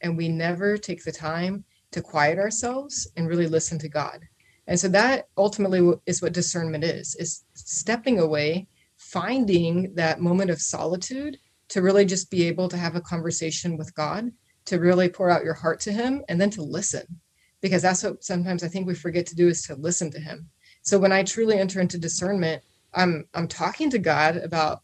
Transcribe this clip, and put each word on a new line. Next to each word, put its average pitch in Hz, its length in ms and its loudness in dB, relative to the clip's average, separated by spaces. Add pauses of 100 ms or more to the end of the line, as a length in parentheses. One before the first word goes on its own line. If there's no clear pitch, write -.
and 165 160 -4
we 165 100 -2
never 175 500 -2
take 190 260 -10
the 160 80 -8
time 170 520 -4 (280)
to 170 100 -6
quiet 156 380 2
ourselves 247 760 -4
and 170 120 -2
really 170 200 2
listen 160 320 0
to 156 100 -8
God. - 320 -6 (460)
And 175 120 2
so 190 100 0
that 226 380 4 (100)
ultimately 196 420 2
w-, 175 260 6
is 180 160 -4
what 170 120 -2
discernment 165 500 -2
is, - 340 -4
is - 260 -8 (100)
stepping 233 640 -2
away, 156 480 0 (300)
finding 185 1000 0
that 160 240 0
moment 180 300 2
of 170 100 -2
solitude 262 800 -6 (320)
to 190 120 -2
really 196 220 6
just 185 260 0
be 175 160 2
able 170 220 0
to 175 100 -4
have 170 180 -4
a 175 60 -2
conversation 165 760 -4
with 156 180 -10
God, 165 340 -4 (360)
to 180 140 -2
really 180 280 6
pour 180 220 0
out 170 160 4
your 160 80 -2
heart - 280 -2
to 208 120 -4
him, 262 340 -2
and 175 140 0
then 202 80 4
to 202 120 -6
listen. 160 440 -6 (560)
Because 185 220 2
that's 185 200 2
what - 220 -6
sometimes 175 380 -2
I 170 40 -6
think 190 180 -4
we 180 100 -2
forget 175 320 -2
to 165 80 -14
do, 175 120 6
is 170 160 2
to 151 120 -12
listen 160 360 -4
to - 80 -14
him. 139 300 -14 (320)
So - 160 2
when 190 140 6
I 190 120 4
truly 220 360 2
enter 185 220 0
into 180 160 0
discernment, 170 640 -2 (300)
I'm, 175 400 2
I'm 165 160 -2
talking 220 400 -2
to 247 100 2
God 160 380 4
about 165 460 -2